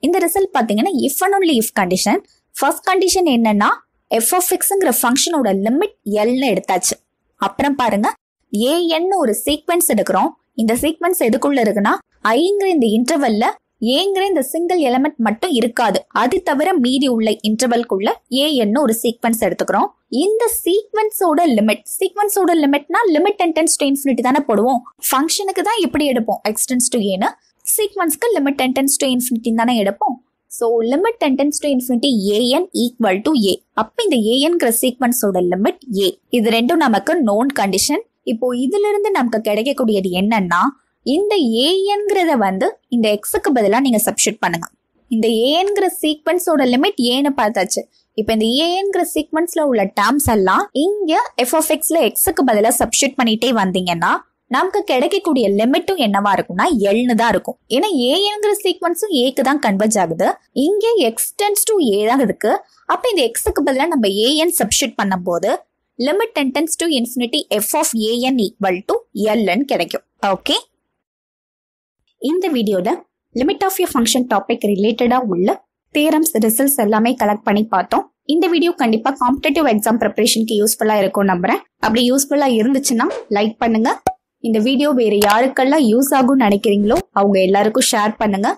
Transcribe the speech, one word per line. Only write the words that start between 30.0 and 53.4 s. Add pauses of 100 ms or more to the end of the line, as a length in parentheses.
So, (240)
limit
n
tends
to (100)
infinity (240)
A (180)
n (180)
equal
to (220)
A. (260)
அப்ப
இந்த (160)
A (160)
n-ங்கிற (120)
சீக்வென்ஸோட (140)
limit (240)
A. (300)
இது
ரெண்டும்
நமக்கு (160)
known (120)
condition. (340)
இப்போ (160)
இதுல
இருந்து
நமக்கு (100)
கிடைக்கக்கூடியது (100)
என்னன்னா, (540)
இந்த (300)
A (260)
n-ங்கிறத (100)
வந்து (300)
இந்த (140)
x-க்கு
பதிலா
நீங்க
substitute
பண்ணுங்க. (460)
இந்த (200)
A (140)
n-ங்கிற (140)
சீக்வென்ஸோட
limit (140)
A-னு
பார்த்தாச்சு. (380)
இப்ப
இந்த (200)
A (160)
n-ங்கிற (100)
சீக்வென்ஸ்ல
உள்ள (140)
terms
எல்லாம் (200)
இங்க (300)
f
of
x-ல
x-க்கு
பதிலா (100)
substitute
பண்ணிட்டே (120)